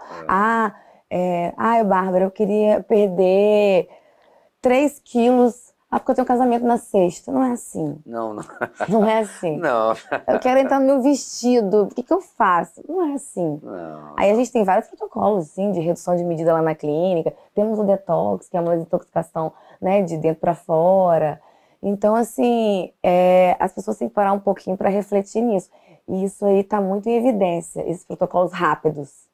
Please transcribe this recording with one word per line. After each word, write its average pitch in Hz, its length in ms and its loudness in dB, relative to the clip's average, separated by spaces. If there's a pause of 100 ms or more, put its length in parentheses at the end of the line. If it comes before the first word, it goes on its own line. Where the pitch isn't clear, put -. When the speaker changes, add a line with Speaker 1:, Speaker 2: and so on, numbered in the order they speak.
(220)
Speaker 1:
É. - 40 -18
Speaker 2:
Ah, 214 480 0 (340)
é, 175 480 -4
"Ai, 226 280 2
Bárbara, 185 400 2
eu 190 80 0
queria 214 500 2
perder 202 1080 4 (720)
três 262 440 2
quilos. 240 640 2 (220)
Ah, 240 60 -2
porque - 140 -2
eu - 20 0
tenho 254 100 0
um - 40 -2
casamento 240 360 2
na 233 140 2
sexta." 185 540 -2
Não 262 100 0
é 254 80 0
assim. 156 560 -8
Speaker 1:
Não, 113 280 -8
não. 104 100 -12 (440)
Speaker 2:
Não 208 200 2
é 220 100 2
assim. 185 400 -6
Speaker 1:
<laughs> - 0 -
Não. 117 340 0 (360)
Speaker 2:
"Eu - 100 0
quero 254 220 2
entrar 269 180 0
no 269 80 2
meu 269 160 2
vestido. 233 800 0
O 196 60 0
que - 160 -10
que - 100 -4
eu 381 60 0
faço?" 180 680 -2
Não 330 220 -2
é 277 40 -6
assim. 160 460 -6
Speaker 1:
Não. 82 560 -14
Speaker 2:
Aí 196 140 2
a 214 40 2
gente 240 180 0
tem 226 100 0
vários 196 260 0
protocolos, 202 600 -4
sim, 196 240 -4
de 175 80 -2
redução 170 340 -2
de 175 80 -2
medida 165 300 0
lá 160 100 2
na 160 140 -2
clínica. 160 580 -2 (220)
Temos 214 220 0
o 214 40 -2
detox, 196 680 -2
que - 80 -8
é 175 40 0
uma 170 160 0
desintoxicação, 165 760 -6 (280)
né, 196 220 0
de 165 140 -4
dentro 156 240 -2
pra 175 140 0
fora. 165 840 2 (420)
Então, 202 320 0
assim, 226 800 0 (100)
é, 180 560 4
as 190 140 -2
pessoas 214 240 -8
têm 233 120 -6
que 226 60 -12
parar 202 180 2
um 202 60 0
pouquinho 190 380 -4
pra 202 140 -2
refletir 202 520 -2
nisso. 214 280 -2 (360)
E 185 180 -4
isso 196 220 -6
aí 196 160 4
tá 202 180 -4
muito 196 280 -4
em 233 80 0
evidência, 190 720 -2
esses 170 160 -8
protocolos 175 480 -2
rápidos, 151 800 -4